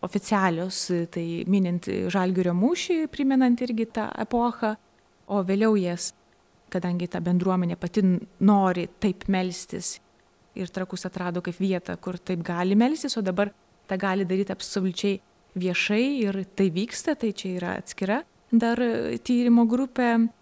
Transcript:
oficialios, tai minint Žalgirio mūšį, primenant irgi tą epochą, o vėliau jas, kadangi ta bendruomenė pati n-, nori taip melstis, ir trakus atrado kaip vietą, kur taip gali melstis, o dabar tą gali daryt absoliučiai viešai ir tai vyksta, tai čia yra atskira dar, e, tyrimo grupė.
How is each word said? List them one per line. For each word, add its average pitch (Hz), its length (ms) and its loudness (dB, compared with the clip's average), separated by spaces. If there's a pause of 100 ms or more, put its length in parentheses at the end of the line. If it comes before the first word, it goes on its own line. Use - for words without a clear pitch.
oficialios, 185 840 0 (260)
tai 170 340 -4
minint 180 400 2 (240)
Žalgirio 185 460 0
mūšį, 320 560 0
primenant 262 480 4
irgi 226 340 -2
tą 214 140 -2 (100)
epochą, 233 560 0 (540)
o 196 160 0
vėliau 208 340 2
jas, 175 360 -2 (580)
kadangi 180 380 -2
ta 175 100 -6
bendruomenė 180 580 2
pati 180 240 0
n-, 185 180 4 (200)
nori 190 480 4 (140)
taip 190 260 0
melstis, 185 680 -4 (580)
ir 185 160 -8
trakus 185 340 -8
atrado 180 380 -4
kaip 175 160 -6
vietą, 185 400 -2
kur 180 180 -8
taip 175 280 -4
gali 180 320 2
melstis, 277 400 0
o 220 40 -4
dabar 190 300 0 (360)
tą 190 120 -4
gali 196 260 0
daryt 190 240 -2
absoliučiai 190 720 -2 (340)
viešai 185 500 0 (200)
ir 196 180 -2 (140)
tai 196 160 2
vyksta, 220 460 -2
tai 214 180 -2
čia 185 220 -8
yra 180 200 -4
atskira 202 440 -4 (280)
dar, 233 300 4
e, 233 380 -2
tyrimo 240 480 4
grupė. 233 600 2 (140)